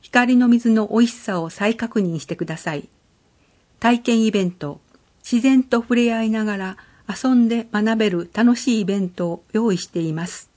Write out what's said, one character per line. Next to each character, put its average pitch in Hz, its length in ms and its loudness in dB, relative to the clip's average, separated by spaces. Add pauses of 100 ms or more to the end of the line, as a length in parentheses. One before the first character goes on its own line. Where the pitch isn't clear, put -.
光 247 360 2
の 247 100 4
水 233 220 4
の 220 220 2
美 220 80 0
味 233 80 4
し 233 80 -6
さ 185 260 -6
を 165 80 -8
再 214 260 -2
確 226 260 -4
認 165 180 -2
し - 60 -12
て 170 100 -8
く 175 100 -6
だ 160 120 -8
さ 156 180 -8
い。 - 120 -12 (920)
体 233 200 2
験 233 240 0
イ 220 80 2
ベ 196 140 0
ン 175 60 -2
ト、 147 280 -12 (500)
自 233 120 0
然 262 220 4
と 254 140 0
触 233 180 -2
れ 233 180 2
合 226 100 -2
い 220 60 -2
な 220 160 -2
が 202 120 -4
ら 190 200 -10 (300)
遊 262 260 -2
ん 233 160 4
で 233 220 -2
学 214 260 0
べ 214 120 2
る 175 240 -4
楽 240 220 4
し 240 220 0
い 214 40 0
イ 190 40 -2
ベ 196 140 -2
ン 180 100 -2
ト 175 200 -4
を 170 220 -8
用 220 220 0
意 175 40 0
し - 100 -8
て 175 120 -6
い 160 140 -4
ま 175 140 -6
す。 - 300 -12